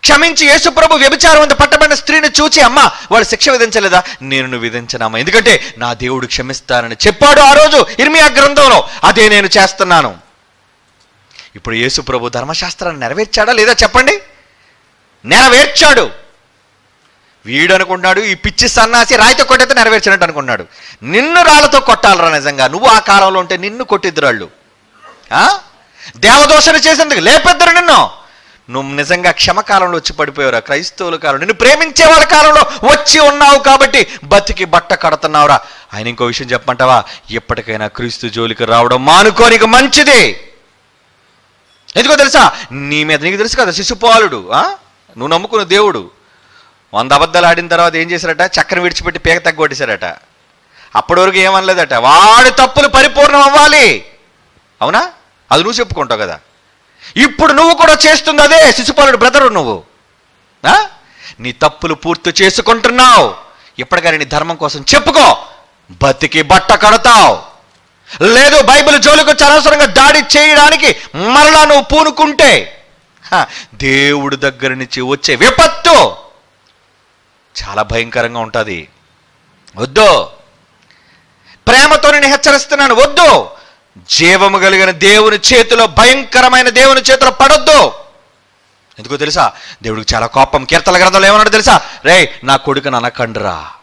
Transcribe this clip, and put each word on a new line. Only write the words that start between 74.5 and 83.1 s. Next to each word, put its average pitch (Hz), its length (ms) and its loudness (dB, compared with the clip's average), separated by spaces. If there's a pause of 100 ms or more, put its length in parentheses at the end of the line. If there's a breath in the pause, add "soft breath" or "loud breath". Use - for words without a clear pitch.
నుంచి 131 260 -12
వచ్చే 135 360 -4
విపత్తు 262 800 2 (1500)
చాలా 101 200 -8
భయంకరంగా 117 580 -6
ఉంటది. 107 480 -8 (880)
వద్దు, 135 480 0 (1400 soft breath)
ప్రేమతో 294 420 2
నేను 294 160 0
హెచ్చరిస్తున్నాను, 277 680 0
వద్దు. 285 540 2 (600 soft breath)